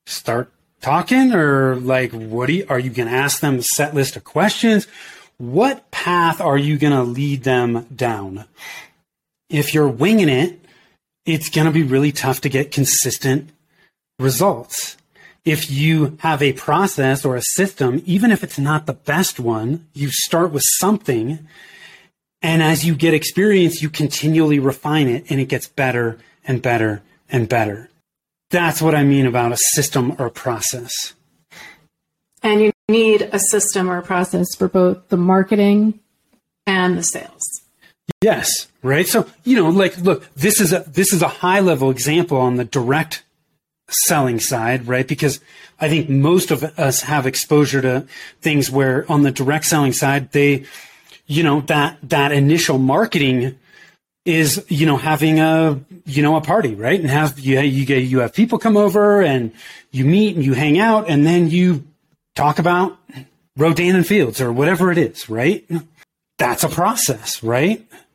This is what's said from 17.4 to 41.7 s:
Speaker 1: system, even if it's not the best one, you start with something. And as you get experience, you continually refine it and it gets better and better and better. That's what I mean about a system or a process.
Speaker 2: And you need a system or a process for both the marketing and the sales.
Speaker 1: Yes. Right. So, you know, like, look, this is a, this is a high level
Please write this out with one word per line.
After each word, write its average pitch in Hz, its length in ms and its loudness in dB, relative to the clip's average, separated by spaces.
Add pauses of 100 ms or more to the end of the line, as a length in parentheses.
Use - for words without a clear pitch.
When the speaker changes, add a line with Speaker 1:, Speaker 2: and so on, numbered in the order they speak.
Speaker 1:
system, 190 640 -2
even 196 260 2
if - 120 0
it's - 160 -10
not 151 260 0
the 139 80 -6
best 160 460 -4
one, 117 540 -4
you 139 180 -6
start 170 400 -2
with 143 120 -2 (140)
something. 156 720 -2 (920)
And 160 200 2
as 156 240 2
you 165 100 2
get 160 180 2
experience, 180 680 2
you 156 80 -4
continually 151 720 0
refine 139 480 0
it 120 220 -4
and 135 100 -2
it 135 80 0
gets 131 200 -6
better 120 500 -4 (280)
and 120 160 -4
better 113 400 -2 (280)
and 117 180 -2
better. 110 420 -2 (600)
That's 170 320 0
what 156 120 2
I 147 100 2
mean 139 220 4
about 120 280 0
a 117 40 -4 (160)
system 131 460 -2
or 131 60 -2
a 117 60 -6
process. - 840 -8 (1300)
Speaker 2:
And 214 180 2
you 214 100 4 (180)
need 220 320 4
a - 180 -4
system 190 500 -2
or 180 80 -4
a 175 60 -8
process 180 520 -2
for 190 120 -2
both 185 400 0
the 185 100 0
marketing 202 840 2 (640)
and 185 320 0
the 170 60 -6
sales. - 400 -8 (800)
Speaker 1:
Yes. - 460 0 (140)
Right. 143 260 0
So, - 200 0 (160)
you 254 120 4
know, 175 140 4
like, 185 280 2
look, 185 380 0
this 196 240 0
is 175 140 2
a, 180 140 0
this 185 260 0
is 165 80 2
a 160 60 2
high 185 340 0
level 143 280 2